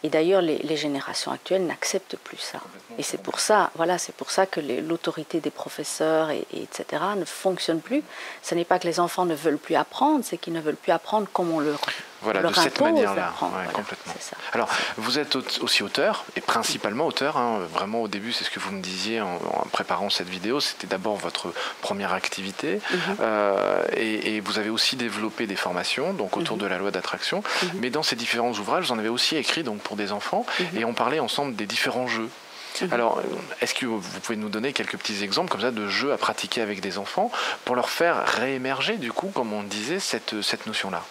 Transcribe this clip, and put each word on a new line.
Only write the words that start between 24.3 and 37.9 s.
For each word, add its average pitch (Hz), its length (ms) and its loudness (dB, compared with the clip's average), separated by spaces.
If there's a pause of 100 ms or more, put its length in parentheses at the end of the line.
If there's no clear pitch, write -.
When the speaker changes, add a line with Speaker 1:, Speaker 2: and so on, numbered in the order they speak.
Speaker 2:
et 107 60 0
vous 104 180 -2
avez 104 100 0
aussi 113 280 2
développé 110 500 -2
des 98 80 -4
formations, 95 580 0
donc 107 240 -2
autour 90 200 0
Speaker 1:
Mhm. 101 60 -2
Speaker 2:
de 101 40 0
la 92 100 0
loi 98 140 0
d'attraction, 110 520 -2 (200)
Speaker 1:
Mhm. 180 60 0 (120)
Speaker 2:
mais 123 80 0
dans 151 140 0
ces 139 120 0
différents 117 380 2
ouvrages, 117 320 0
vous 135 80 0
en 113 60 0
avez 107 100 0
aussi 123 260 2
écrit 156 280 2
donc, 107 160 -2
pour - 160 -6
des - 160 -2
enfants, 196 340 0 (140)
Speaker 1:
Mhm. 180 200 -2
Speaker 2:
et 117 60 2
on 117 80 0
parlait 127 260 2
ensemble 131 360 0
des 107 100 -2
différents 123 420 0
jeux. 113 220 -2 (520)
Speaker 1:
Mhm. 185 100 0
Speaker 2:
Alors, 120 300 4 (400)
est-ce 117 140 0
que 135 100 0
vous 110 160 0 (200)
pouvez 113 140 -2
nous 107 140 -4
donner 110 240 -2
quelques 104 240 -2
petits 101 260 -2
exemples 151 280 0
comme 190 100 0
ça 123 80 2
de 107 180 -2
jeux 120 240 2
à 113 60 2
pratiquer - 440 0
avec 101 200 -2
des 98 160 -4
enfants 180 320 0 (360)
pour 123 100 2
leur 123 160 0